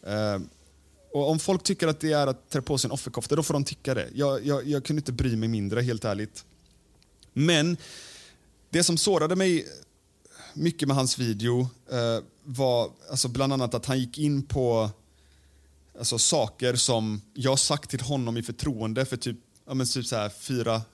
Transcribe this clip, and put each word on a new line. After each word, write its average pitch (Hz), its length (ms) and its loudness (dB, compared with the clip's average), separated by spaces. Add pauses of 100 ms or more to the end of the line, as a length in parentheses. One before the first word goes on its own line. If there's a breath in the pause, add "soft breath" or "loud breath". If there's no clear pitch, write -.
Eh, 104 320 0 (720)
och 143 180 2
om 160 80 4
folk 180 240 0
tycker 180 260 0
att 156 120 0
det 156 120 0
är 143 140 4
att 131 240 -4
trä 139 120 -2
på 139 160 0
sig 123 100 0
en 113 40 -4
offerkofta, 131 440 -2
då 160 60 2
får 151 120 -2
de 143 100 2
tycka - 300 -4
det. 92 200 -2
Jag, 139 320 0
jag, 139 220 0
jag 139 160 0
kunde 151 160 0
inte 143 120 -6
bry 120 240 0
mig 110 120 0
mindre, 107 340 0
helt 120 220 -2
ärligt. 104 400 -4 (880)
Men 160 440 4 (920 loud breath)
det 170 140 4
som 170 140 2
sårade 170 380 2
mig 185 300 2 (880 loud breath)
mycket 151 340 0
med 139 80 4
hans 131 220 2
video, 120 420 2 (300)
eh, 117 340 0 (200)
var 127 460 2 (200)
alltså 135 180 -2
bland 135 240 0
annat 127 220 0
att 120 120 -2
han 131 120 0
gick 127 200 -4
in 147 240 2
på, 117 480 2 (1080 soft breath)
alltså, 120 200 -2
saker 123 580 2
som 110 440 2 (140)
jag 131 240 2
sagt - 320 0
till 127 100 -4
honom 120 360 -2
i 117 60 -4
förtroende 117 640 -2
för 131 120 -6
typ, 120 200 -6 (300)
ja, 139 80 -10
men 131 120 0
typ 123 200 -2
så 120 100 -2
här 104 120 0
fyra 113 540 -2 (120)